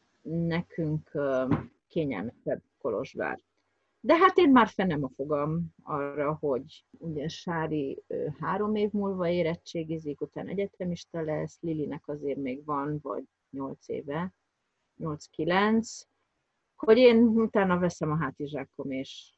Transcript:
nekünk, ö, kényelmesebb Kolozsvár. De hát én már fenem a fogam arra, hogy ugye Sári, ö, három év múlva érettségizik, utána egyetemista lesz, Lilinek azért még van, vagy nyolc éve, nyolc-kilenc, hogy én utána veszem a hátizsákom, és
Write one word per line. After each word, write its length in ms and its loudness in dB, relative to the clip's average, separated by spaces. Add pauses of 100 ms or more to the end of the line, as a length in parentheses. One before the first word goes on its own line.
(220)
nekünk, 920 -2
ö, 320 0 (420)
kényelmesebb 760 -6 (160)
Kolozsvár. 640 -6 (600)
De 180 4
hát 200 6
én 140 8
már 160 10
fenem 360 0
a 120 -4
fogam 580 -2 (100)
arra, 560 -2
hogy 460 -4 (120)
ugye 300 -6
Sári, 800 -4
ö, 200 -4 (120)
három 360 -2
év 160 0
múlva 380 -2
érettségizik, 920 -4
utána 280 -8
egyetemista 720 -6
lesz, 400 -6
Lilinek 460 -6
azért 300 -6
még 280 -8
van, 360 -4
vagy 220 -8 (280)
nyolc 360 -10
éve, 460 -6 (640)
nyolc-kilenc, 1040 0 (720)
hogy 220 6
én 200 10
utána 600 4
veszem 320 0
a 60 0
hátizsákom, 720 -6
és 460 -10